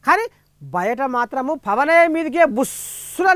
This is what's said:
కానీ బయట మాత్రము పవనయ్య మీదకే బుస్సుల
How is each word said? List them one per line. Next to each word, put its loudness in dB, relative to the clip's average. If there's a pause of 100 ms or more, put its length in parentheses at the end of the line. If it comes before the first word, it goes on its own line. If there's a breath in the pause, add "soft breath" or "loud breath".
కానీ 2 (500)
బయట -2 (160)
మాత్రము -2 (160)
పవనయ్య 4
మీదకే 2 (120)
బుస్సుల -4